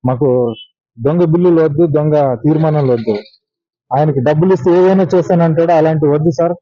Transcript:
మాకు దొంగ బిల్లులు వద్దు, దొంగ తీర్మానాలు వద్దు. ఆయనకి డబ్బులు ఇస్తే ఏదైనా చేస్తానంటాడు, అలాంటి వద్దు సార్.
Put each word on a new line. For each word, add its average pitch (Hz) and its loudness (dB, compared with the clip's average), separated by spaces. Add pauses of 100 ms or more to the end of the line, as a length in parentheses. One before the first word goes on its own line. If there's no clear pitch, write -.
మాకు 123 0 (480)
దొంగ 165 0
బిల్లులు 170 2
వద్దు, 160 0
దొంగ 147 0
తీర్మానాలు 151 0
వద్దు. 110 -2 (840)
ఆయనకి 147 0
డబ్బులు 151 0
ఇస్తే 180 0
ఏదైనా 185 2
చేస్తానంటాడు, 170 0
అలాంటి 156 0
వద్దు 151 0
సార్. 170 -2